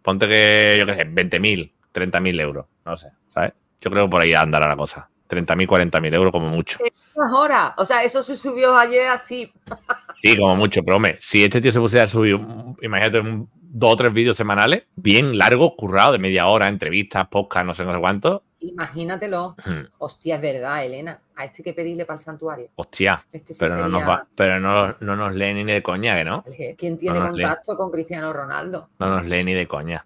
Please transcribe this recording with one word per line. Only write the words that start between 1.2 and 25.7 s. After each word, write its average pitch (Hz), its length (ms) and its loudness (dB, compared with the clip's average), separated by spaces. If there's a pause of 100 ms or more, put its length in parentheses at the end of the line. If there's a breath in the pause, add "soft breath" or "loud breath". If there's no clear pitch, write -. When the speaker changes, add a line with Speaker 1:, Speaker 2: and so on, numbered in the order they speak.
Speaker 1:
mil, 95 320 -2 (220)
treinta 90 280 -2
mil 90 200 -2
euros, 71 260 -6 (180)
no 82 120 -8
sé, 71 120 -20 (260)
¿sabes? - 180 -2 (280)
Yo 95 100 -6
creo 101 160 2
que 92 40 -4
por 90 120 4
ahí 82 120 6
andará 78 320 4
la 73 100 0
cosa. - 320 -10 (200)
Treinta 85 260 -2
mil, 92 140 0
cuarenta 87 320 4
mil 80 140 -2
euros 92 180 4
como 82 160 -2
mucho. 82 360 -4
Speaker 2:
Eh, 480 60 -2 (240)
unas 269 180 -2
horas. 262 440 2
O 190 80 -2
sea, 240 180 0
eso 254 220 0
se 269 120 -8
subió 254 400 0
ayer 247 320 4
así. 247 440 -6 (140)
<laughs> - 540 -10
Speaker 1:
Sí, 110 160 6
como 95 200 4
mucho, 101 260 0
pero 90 140 2
hombre, 101 240 2
si 104 240 4
este 104 160 2
tío 123 100 4
se 117 80 2
pusiera 117 280 4
a - 20 -8
subir, 107 260 2
un, 110 480 -8
imagínate, 110 380 0
un, 110 280 -6 (140)
dos 117 300 2
o 120 40 6
tres 120 160 2
vídeos 117 240 2
semanales, 107 460 2 (140)
bien 113 420 2
largos, 123 400 4
currados, 104 360 4
de 113 40 0
media 92 300 2
hora, 104 180 4
entrevistas, 98 640 -2
podcast, 98 360 -2
no 90 80 -4
sé, 90 120 -8
no 90 100 -4
sé 87 60 -4
cuánto. 180 420 0 (160)
Speaker 2:
Imagínatelo. 175 960 -8 (100)
Speaker 1:
Ujú. 160 240 -10 (100)
Speaker 2:
Hostia, 156 380 -8
es 147 40 -10
verdad, 139 440 -6
Elena. 135 360 -12 (160)
A 139 80 -12
este 139 180 -18
hay - 40 -20
que 175 60 -8
pedirle 170 320 -8
para 156 120 -12
el 151 80 -20
santuario. 151 500 -12
Speaker 1:
Hostia, - 580 -2
Speaker 2:
Este - 220 -20
sí - 60 -20
Speaker 1:
pero 85 160 0
no 87 120 -4
nos 90 120 0
Speaker 2:
sería 87 80 -2
Speaker 1:
va, 90 260 0
pero 95 240 0
no, 98 400 0
no 101 160 -6
nos 101 220 -4
lee 98 180 -2
ni 101 80 -6
de 104 220 -2